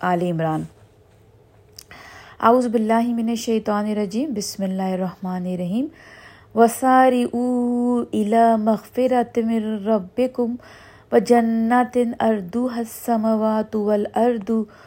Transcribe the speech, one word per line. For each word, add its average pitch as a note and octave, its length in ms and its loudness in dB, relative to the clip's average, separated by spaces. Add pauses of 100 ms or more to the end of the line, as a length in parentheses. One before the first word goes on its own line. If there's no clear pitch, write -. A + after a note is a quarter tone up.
آل F3 220 -2
عمران۔ D#3+ 400 -2 (1800)
اعوذ A#3+ 260 4
باللہ A3+ 420 0
من A#3 200 -2
الشیطان A3 580 -2
الرجیم۔ G#3+ 500 -4
بسم G3 260 -8
اللہ F#3+ 200 -4
الرحمن F#3 640 -6
الرحیم۔ F3+ 400 -4 (680)
وَسَارِعُوا B3 1500 2
إِلَى A3+ 540 2
مَغْفِرَةٍ A#3+ 840 0
مِّن A3 440 -4
رَّبِّكُمْ A#3+ 680 -2 (560)
وَجَنَّةٍ A#3 920 2 (160)
أَرْضُهَا A3+ 580 -2
السَّمَاوَاتُ A3 1000 -2
وَالْأَرْضُ G#3+ 760 0 (340)